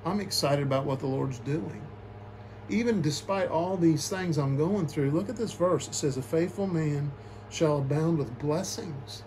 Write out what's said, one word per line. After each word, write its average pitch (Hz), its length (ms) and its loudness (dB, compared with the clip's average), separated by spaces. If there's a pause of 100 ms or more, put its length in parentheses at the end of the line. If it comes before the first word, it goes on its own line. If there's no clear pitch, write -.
I'm 196 160 0
excited 143 440 2
about 135 220 2
what 131 140 0
the 139 80 -2
Lord's 135 320 -2
doing. 160 420 -4 (880)
Even 220 320 2
despite 175 480 0
all 175 260 2
these 165 340 4
things 185 280 0
I'm 139 180 2
going 175 300 2
through, 139 240 0
look 170 180 0
at 247 80 -6
this 214 180 -4
verse. 175 340 2
It - 80 -8
says, 135 220 0
"A 131 40 -4
faithful 185 460 0
man 147 440 0 (380)
shall 151 300 4
abound 151 400 2
with 123 180 -4
blessings." 156 880 -4